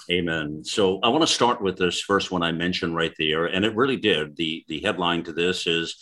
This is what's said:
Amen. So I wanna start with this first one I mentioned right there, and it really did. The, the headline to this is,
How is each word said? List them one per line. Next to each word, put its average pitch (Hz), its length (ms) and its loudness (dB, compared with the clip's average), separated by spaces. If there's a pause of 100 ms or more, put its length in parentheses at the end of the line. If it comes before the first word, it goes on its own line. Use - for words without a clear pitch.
(100)
Amen. 82 540 -2
So 95 400 2
I 120 40 4
wanna 156 200 4
start 120 340 2
with 92 160 -2
this 90 220 0
first 95 320 0
one 87 100 0
I 82 80 0
mentioned 85 460 -2
right 82 200 0
there, 80 300 0
and 92 180 0
it 107 120 0
really 131 200 2
did. 78 380 0
The, 80 320 -4
the 76 140 -8
headline 85 420 0
to 85 100 -10
this 87 360 0
is, 82 340 -2